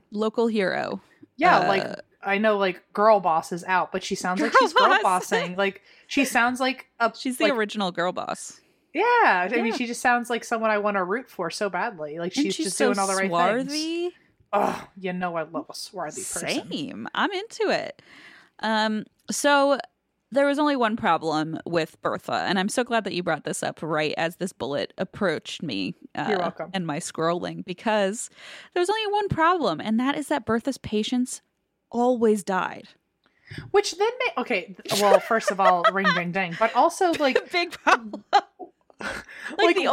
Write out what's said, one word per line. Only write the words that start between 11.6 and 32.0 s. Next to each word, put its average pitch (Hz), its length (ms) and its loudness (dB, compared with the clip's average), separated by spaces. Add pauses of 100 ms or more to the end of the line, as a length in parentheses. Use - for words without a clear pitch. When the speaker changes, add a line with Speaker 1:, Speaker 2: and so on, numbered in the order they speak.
Speaker 2:
badly. 175 500 -6
Like, 175 180 -4
Speaker 1:
And 285 80 2
Speaker 2:
she's 190 100 -2
Speaker 1:
she's - 120 -4
Speaker 2:
just 180 100 -6
Speaker 1:
so 220 160 2
Speaker 2:
doing 196 60 -2
all 196 80 0
the 190 80 0
right 190 120 0
Speaker 1:
swarthy. 277 840 -2
Speaker 2:
things. - 40 -14 (400)
Oh, - 420 0
you 185 180 -8
know 180 220 -4
I 160 80 -4
love 165 260 -8
a - 60 -16
swarthy - 460 -10
person. - 500 -6
Speaker 1:
Same. 139 440 -8
I'm 262 160 0
into 403 400 -4
it. - 300 -4 (580)
Um, 214 440 0 (260)
so 277 500 4 (520)
there 277 160 4
was 285 120 2
only 294 180 2
one 220 180 2
problem 160 680 0
with 165 360 -2
Bertha, - 320 -4
and 104 240 0
I'm 190 120 0
so 247 140 0
glad 233 200 -2
that 196 100 -6
you 175 80 -4
brought 160 220 -2
this - 180 -6
up - 200 -6
right 156 360 -2
as 165 200 -2
this 185 160 -6
bullet 139 440 -4
approached - 640 -4
me, 101 320 -4 (220)
uh, - 140 -4
Speaker 2:
You're 196 100 0
welcome. 170 340 -6
Speaker 1:
and 185 140 -4
my 147 120 -4
scrolling, 170 640 -4
because 208 640 -2 (440)
there 359 80 2
was 359 80 0
only 440 180 -2
one 415 220 0
problem, 320 520 2
and 220 180 0
that 262 180 0
is 294 120 -6
that 277 160 -2
Bertha's 233 320 -2
patients 247 640 -2 (480)
always 226 540 2